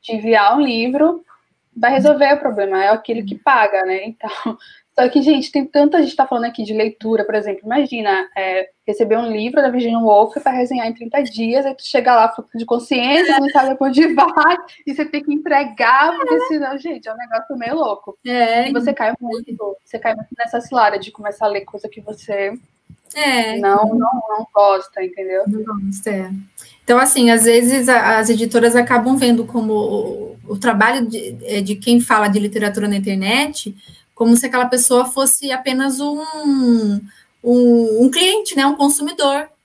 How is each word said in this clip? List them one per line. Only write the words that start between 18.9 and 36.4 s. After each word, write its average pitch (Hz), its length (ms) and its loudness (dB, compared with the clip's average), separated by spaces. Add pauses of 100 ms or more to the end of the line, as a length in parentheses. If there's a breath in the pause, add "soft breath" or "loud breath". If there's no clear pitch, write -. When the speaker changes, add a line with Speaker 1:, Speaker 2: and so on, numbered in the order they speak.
Speaker 1:
cai 226 260 -2
muito, 233 640 -10
você - 140 -12
cai 220 160 -2
muito 214 240 -14
nessa 240 240 -6
cilada 214 360 0
de 202 120 -12
começar 208 340 -8
a 208 60 0
ler 202 160 -6
coisa 214 240 -14
que 214 100 -20
você 208 580 -8 (560)
Speaker 2:
É. 240 440 -2
Speaker 1:
não, 302 320 2
não, 226 200 0 (200)
não 214 240 -6
gosta, 196 500 2
entendeu? 185 420 -6
Speaker 2:
Não 214 160 -4
gosta, 202 480 -8
é. 190 200 -6 (520 loud breath)
Então, 240 160 2
assim, 262 320 4
às 226 140 4
vezes 240 440 4
a, 220 300 2
as 220 120 0
editoras 233 460 2
acabam 247 400 2
vendo 240 280 2
como 220 280 -4
o, 208 640 -4 (120)
o 202 100 -8
trabalho 233 480 2
de, 214 360 -10
é, 202 180 -4
de 196 140 -4
quem 240 260 4
fala 214 280 2
de 196 100 0
literatura 208 500 -2
na 202 80 -2
internet, 202 800 -4 (400 soft breath)
como 233 220 4
se 269 100 0
aquela 247 200 -2
pessoa 247 380 2
fosse 269 480 -2
apenas 262 480 -4
um, 294 220 -6 (1200 loud breath)